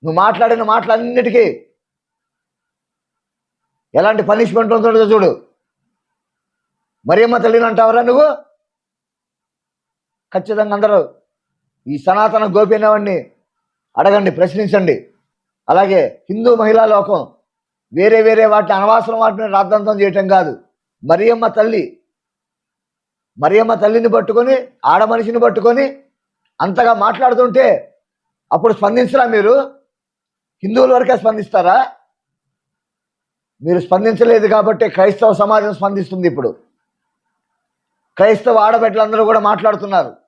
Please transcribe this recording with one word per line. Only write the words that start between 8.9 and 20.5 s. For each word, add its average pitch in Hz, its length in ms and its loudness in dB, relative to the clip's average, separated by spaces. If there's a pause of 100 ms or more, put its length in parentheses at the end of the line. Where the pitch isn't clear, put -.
ఖచ్చితంగా 208 420 -4
అందరూ 202 340 0 (760)
ఈ 143 100 -8
సనాతన 214 460 0 (140)
గోపి 208 180 2
అనేవాడిని 208 560 -2 (640)
అడగండి, 196 340 2
ప్రశ్నించండి. 180 760 -2 (600)
అలాగే 185 600 0
హిందూ 226 260 0
మహిళా 220 300 2
లోకం 202 480 -2 (600)
వేరే 214 280 2
వేరే 220 240 4
వాటిని, 208 280 2
అనవసరం 220 460 0
వాటిని 220 280 -2
రాద్ధాంతం 202 540 -2
చేయటం 196 260 -2
కాదు. 180 360 0 (400)